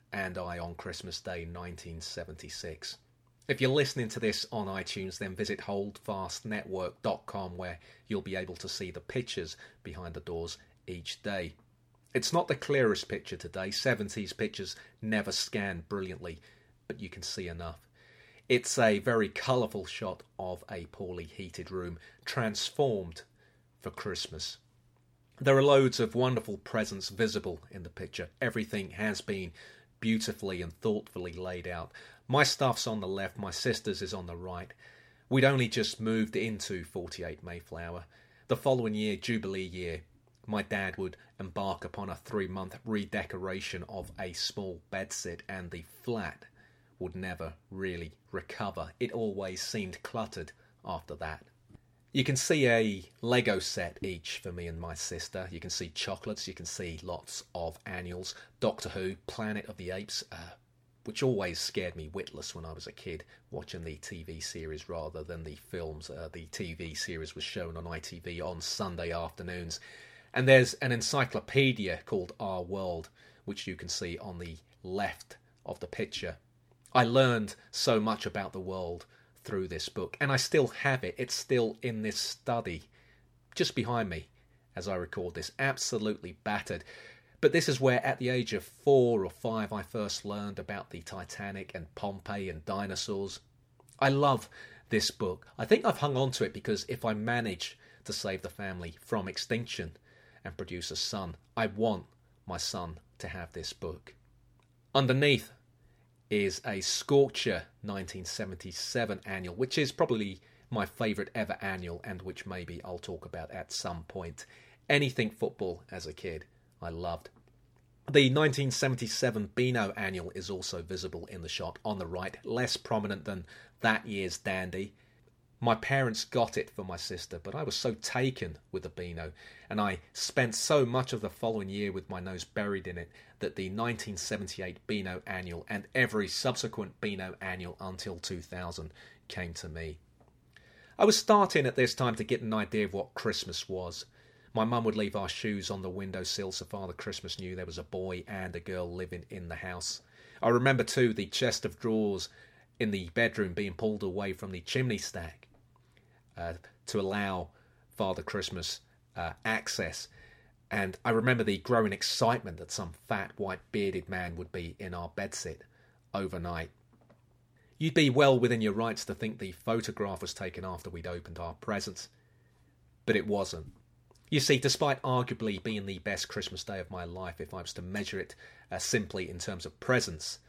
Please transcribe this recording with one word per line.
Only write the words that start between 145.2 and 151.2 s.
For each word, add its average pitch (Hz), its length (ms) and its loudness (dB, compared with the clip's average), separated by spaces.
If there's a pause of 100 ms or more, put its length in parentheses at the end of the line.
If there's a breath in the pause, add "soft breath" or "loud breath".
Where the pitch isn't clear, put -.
shoes 101 440 -2
on 95 100 -4
the 92 80 -4
windowsill 95 640 -4
so - 140 -8
Father 95 260 -6
Christmas - 480 -8
knew 92 160 -6
there 90 100 -6
was 85 120 -8
a 92 40 -8
boy 92 460 -4
and 92 260 -6
a 85 60 -6
girl 90 340 -4
living 90 340 -6
in 87 200 -10
the 80 80 -6
house. 90 460 -6 (380 loud breath)
I 113 100 6
remember, 127 340 6
too, 120 280 6
the 101 140 -2